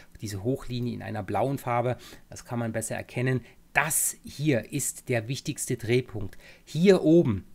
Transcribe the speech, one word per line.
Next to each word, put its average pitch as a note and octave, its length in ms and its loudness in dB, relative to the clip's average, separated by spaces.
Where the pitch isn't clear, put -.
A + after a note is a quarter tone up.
diese G2 220 -8
Hochlinie B2 500 -4
in G2 100 -8
einer G#2 200 -6
blauen G#2+ 340 0
Farbe. A#2+ 400 0
Das - 160 -16
kann A#2+ 140 -6
man A#2 140 -2
besser A2 240 -4
erkennen. B2 440 -2
Das - 520 0
hier C#3 480 0
ist - 360 -6
der A2+ 200 -2
wichtigste - 480 -6
Drehpunkt. A2 600 -2
Hier F3+ 380 6
oben, C#3+ 520 6